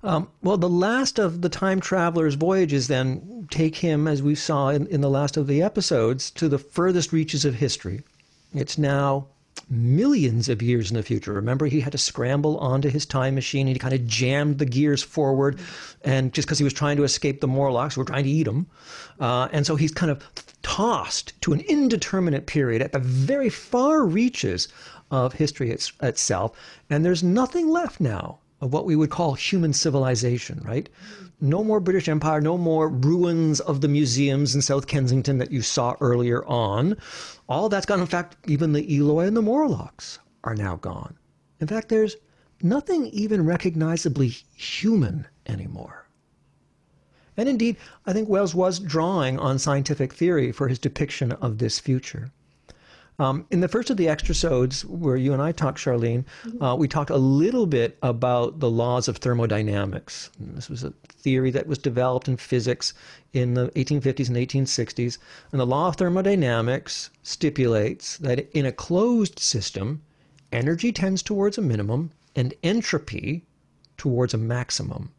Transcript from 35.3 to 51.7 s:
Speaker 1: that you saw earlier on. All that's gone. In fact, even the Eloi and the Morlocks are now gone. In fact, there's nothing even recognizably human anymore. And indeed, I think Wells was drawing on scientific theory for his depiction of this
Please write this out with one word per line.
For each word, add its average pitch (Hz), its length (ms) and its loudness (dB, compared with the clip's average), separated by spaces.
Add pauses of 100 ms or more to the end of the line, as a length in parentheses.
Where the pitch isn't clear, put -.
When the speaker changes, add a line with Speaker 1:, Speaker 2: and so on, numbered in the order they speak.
Speaker 1:
that 127 120 -4
you 127 120 -2
saw 123 360 0
earlier 120 460 2
on. 120 500 0 (540)
All 170 200 0
that's 196 180 -2
gone. 202 120 2
In 180 60 0
fact, 175 320 -4 (100)
even 156 260 2
the 151 220 0
Eloi 151 300 4
and 202 100 2
the 233 60 2
Morlocks 226 800 -2 (240)
are 113 100 -4
now 101 220 -2
gone. - 400 -10 (440)
In 156 60 -2
fact, 208 240 -4
there's 220 260 2 (460)
nothing 277 460 0
even 208 400 0
recognizably 160 880 0 (180)
human 139 720 0 (220)
anymore. - 580 -10 (1300)
And 233 140 0
indeed, 233 280 0 (280)
I 190 80 -2
think 214 160 -2
Wells 196 240 2
was 185 240 2
drawing 160 640 0
on 131 180 0
scientific 135 560 -2
theory 156 380 2
for 135 160 -2
his 123 100 0
depiction - 540 -4
of 110 260 -4
this 113 220 -2